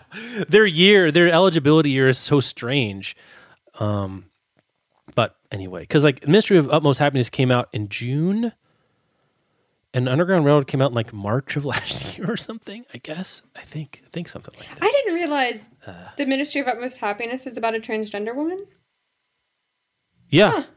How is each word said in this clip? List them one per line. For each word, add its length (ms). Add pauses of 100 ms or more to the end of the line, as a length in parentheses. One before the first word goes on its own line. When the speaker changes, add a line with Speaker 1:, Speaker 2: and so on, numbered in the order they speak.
(500)
Speaker 1:
their 180
year, 440
their 200
eligibility 580
year 200
is 100
so 200
strange. 760 (640)
Um, 460 (880)
but 200 (160)
anyway, 360
'cause, 160
like, 240
Mystery 320
of 120
Utmost 280
Happiness 300
came 200
out 240
in 160
June, 640 (1400)
and 120
Underground 380
Railroad 220
came 120
out 100
in, 60
like, 160
March 440
of 100
<laughs> 80
last 460
year 120
or 60
something, 560
I 60
guess. 420 (140)
I 60
think, 440
I 40
think 200
something 300
like 100
that. 140
Speaker 2:
I 80
didn't 240
realize 560 (160)
Speaker 1:
Uh, 60 (240)
Speaker 2:
the 100
Ministry 340
of 60
Utmost 300
Happiness 500
is 100
about 160
a 60
transgender 560
woman. 280 (1700)
Speaker 1:
Yeah. 220
Speaker 2:
Huh. 120 (140)